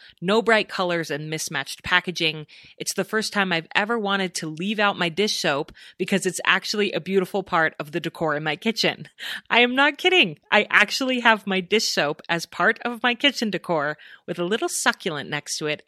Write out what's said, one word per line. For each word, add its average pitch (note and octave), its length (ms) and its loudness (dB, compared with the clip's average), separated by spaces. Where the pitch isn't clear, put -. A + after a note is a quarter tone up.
no G3 180 2
bright G#3+ 280 2
colors E3+ 420 -2
and D#3 180 -6
mismatched D#3 540 -8
packaging. E3 640 0
It's - 180 -6
the G3 80 -2
first G#3+ 300 -4
time F#3+ 200 0
I've E3 220 -2
ever G#3+ 240 2
wanted G3 380 -2
to E3+ 100 -6
leave F3 320 -4
out G3+ 180 0
my E3+ 120 2
dish G3 320 -2
soap D3 320 -2
because F#3 260 0
it's F3+ 220 -2
actually G3 460 0
a - 80 -4
beautiful F#3+ 420 0
part D#3+ 380 0
of D3 100 -10
the D#3 80 -4
decor D#3 380 -4
in D3+ 80 -6
my D3+ 100 -2
kitchen. - 540 -2
I A#3 120 6
am B3 120 2
not C#4+ 240 2
kidding. F4 400 4
I G#3+ 180 4
actually B3+ 480 2
have A3+ 260 4
my F#3+ 140 0
dish G3+ 300 0
soap D#3 400 0
as E3 180 -2
part G#3 380 2
of A#3+ 180 -6
my A#3+ 140 2
kitchen A#3+ 340 0
decor D#3 480 -2
with C3+ 100 -6
a F3+ 60 -2
little A3+ 240 -2
succulent F#3 600 -2
next - 300 -6
to D#3+ 80 -6
it, D3 200 -4